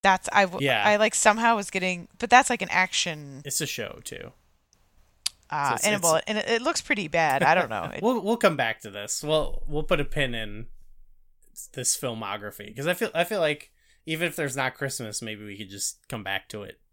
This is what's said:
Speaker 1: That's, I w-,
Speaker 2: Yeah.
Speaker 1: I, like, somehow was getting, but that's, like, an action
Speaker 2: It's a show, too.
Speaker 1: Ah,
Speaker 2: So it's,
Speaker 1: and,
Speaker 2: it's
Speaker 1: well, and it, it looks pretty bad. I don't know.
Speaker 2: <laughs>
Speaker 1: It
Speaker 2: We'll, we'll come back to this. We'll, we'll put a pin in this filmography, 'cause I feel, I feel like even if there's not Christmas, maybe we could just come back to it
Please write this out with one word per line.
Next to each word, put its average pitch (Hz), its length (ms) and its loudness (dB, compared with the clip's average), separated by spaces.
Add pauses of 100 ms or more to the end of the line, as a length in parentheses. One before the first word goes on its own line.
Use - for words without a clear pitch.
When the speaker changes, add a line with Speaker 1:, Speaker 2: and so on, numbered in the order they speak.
Speaker 1:
That's, 190 300 4
I 202 120 6
w-, 175 200 -2
Speaker 2:
Yeah. 120 220 4
Speaker 1:
I, 208 100 6
like, 220 180 4
somehow 226 420 4
was 202 140 -4
getting, 180 380 -2 (100)
but 233 120 -4
that's, 254 200 8
like, 233 120 0
an 185 80 -6
action 151 760 -2
Speaker 2:
It's - 160 -4
a 147 60 0
show, - 380 -8
too. - 280 -14 (1160)
Speaker 1:
Ah, 143 200 -2
Speaker 2:
So - 60 2
it's, - 100 0
Speaker 1:
and, 214 80 4
Speaker 2:
it's 190 100 -2
Speaker 1:
well, 160 220 6
and 214 120 -2
it, - 100 -4
it 233 140 0
looks 320 200 -2
pretty 208 260 -2
bad. 147 340 2
I 147 120 6
don't 160 160 2
know. 101 200 -4
Speaker 2:
<laughs> - 40 -12
Speaker 1:
It - 80 -6
Speaker 2:
We'll, 233 180 2
we'll 226 160 0
come 185 200 4
back 113 260 -2
to 107 80 -12
this. 104 320 -8
We'll, 151 440 0
we'll 151 180 0
put 160 160 2
a 135 40 2
pin 131 300 0
in 110 320 -8 (1080)
this 127 220 0
filmography, 104 800 -6
'cause 143 120 -4
I 180 60 2
feel, 214 200 -2
I 165 80 2
feel 202 180 -2
like 151 300 0 (360)
even 160 200 -2
if 156 80 -4
there's 139 220 -2
not 131 180 0
Christmas, 123 480 -6
maybe 107 220 -10
we 101 120 -12
could 98 140 -12
just - 380 -8
come 110 160 -8
back 95 240 -4
to 104 160 -10
it - 160 -16 (120)